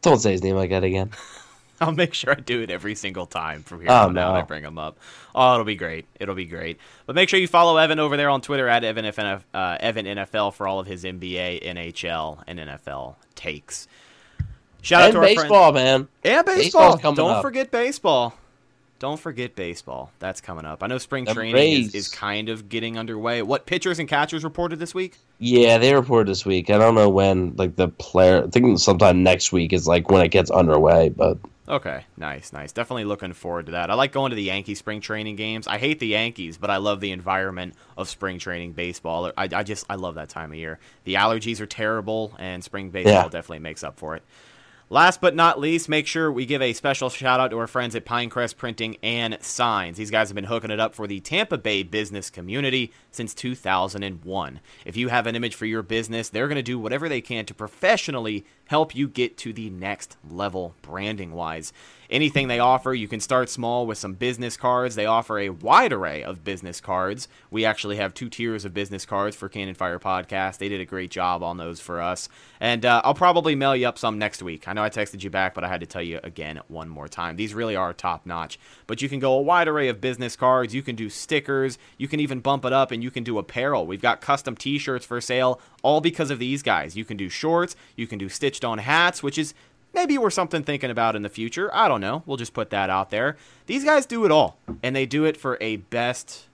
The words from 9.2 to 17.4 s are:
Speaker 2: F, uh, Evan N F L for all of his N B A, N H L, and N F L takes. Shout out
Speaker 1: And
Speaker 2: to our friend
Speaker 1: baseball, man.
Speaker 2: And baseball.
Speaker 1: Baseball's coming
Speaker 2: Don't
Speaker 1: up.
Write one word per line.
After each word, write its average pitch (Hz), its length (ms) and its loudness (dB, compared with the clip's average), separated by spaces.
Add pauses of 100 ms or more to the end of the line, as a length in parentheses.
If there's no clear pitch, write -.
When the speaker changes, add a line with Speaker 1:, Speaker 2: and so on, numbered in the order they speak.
Speaker 2:
F, 98 260 -6
uh, 90 280 -4
Evan 110 260 -2
N 101 100 -6
F 98 160 -8
L 101 200 0
for 101 160 -6
all 95 100 -2
of 92 80 -8
his 92 180 -12
N 92 140 -8
B 90 200 -8
A, 90 200 -4
N 87 200 -10
H 85 260 -10
L, 78 420 -6
and 87 140 -12
N 76 80 -14
F 71 180 -16
L 69 320 -12 (160)
takes. - 540 -12 (920)
Shout 175 200 6
out 180 60 12
Speaker 1:
And 196 80 8
Speaker 2:
to 180 40 4
our 165 60 6
friend 208 140 8
Speaker 1:
baseball, 160 340 10
man. 135 360 4 (140)
Speaker 2:
And 294 240 4
baseball. 381 80 2
Speaker 1:
Baseball's 240 460 8
coming - 160 2
Speaker 2:
Don't - 160 4
Speaker 1:
up. 101 100 2